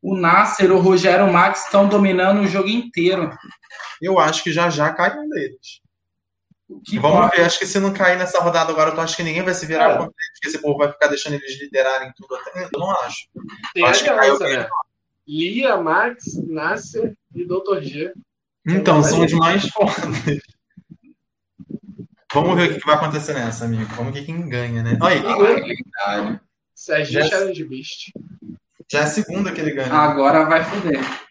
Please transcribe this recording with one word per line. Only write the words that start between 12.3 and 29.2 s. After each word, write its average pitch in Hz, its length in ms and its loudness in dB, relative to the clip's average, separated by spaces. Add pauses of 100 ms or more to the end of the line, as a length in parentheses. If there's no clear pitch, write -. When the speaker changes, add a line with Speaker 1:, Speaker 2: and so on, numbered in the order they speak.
Speaker 2:
até? 180 280 -12
Eu 151 140 -10
não 180 120 -4 (120)
acho. 120 240 -10 (460)
Speaker 3:
Tem 175 100 -2
Speaker 2:
Eu - 60 4
acho - 160 4
que - 60 2
Speaker 3:
aliança, 135 340 4
Speaker 2:
caiu 123 160 -2
Speaker 3:
né? - 80 -8 (580)
Lia, 196 520 -2
Max, 185 460 -2 (220)
Nasser 170 680 -6 (200)
e 180 120 -8
doutor 190 360 -4
G. 147 300 -8 (540)
Speaker 2:
Então, 160 340 4
Speaker 3:
Vai 143 100 4
Speaker 2:
são 170 100 2
Speaker 3:
ver. 165 60 4
Speaker 2:
os - 60 0
mais 170 380 2
fodas. 208 260 0 (2500)
Vamos 170 220 4
ver 175 140 4
o 151 40 -6
que - 60 -8
que - 60 -8
vai 151 100 4
acontecer 151 360 -4
nessa, 117 320 -6
amigo. 113 300 -2
Vamos 123 180 -6
ver 143 140 -10
quem 170 200 -8
ganha, 120 360 -4
né? 117 180 0
Olha 175 160 4
aí. - 60 -2
Speaker 3:
Quem - 160 -2
ganha? 208 280 4
Speaker 1:
Verdade. 104 760 -6 (340)
Speaker 3:
Serginho 147 460 -2
Speaker 2:
Já 156 60 4
é 156 40 0
Speaker 3:
Challenge 190 340 -2
Beast. 131 480 -14 (800)
Speaker 2:
já 143 80 0
é - 40 2
a - 20 0
segunda 185 460 -4